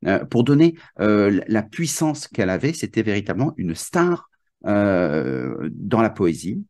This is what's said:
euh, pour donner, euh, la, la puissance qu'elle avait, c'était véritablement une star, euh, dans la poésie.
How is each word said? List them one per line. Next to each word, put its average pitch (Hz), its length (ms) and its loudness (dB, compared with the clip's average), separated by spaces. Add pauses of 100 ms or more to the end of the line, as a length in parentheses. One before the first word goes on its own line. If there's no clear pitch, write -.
euh, 92 200 0
pour 120 180 2
donner, 151 320 4 (240)
euh, 104 320 4
la, 95 160 2
la 107 160 0
puissance 151 640 -4
qu'elle 95 220 -2
avait, 95 240 -2
c'était 110 300 -4
véritablement 101 520 -2
une 82 180 -4
star, 175 560 -2 (380)
euh, 78 1040 0
dans 107 300 0
la 110 80 4
poésie. 92 600 -2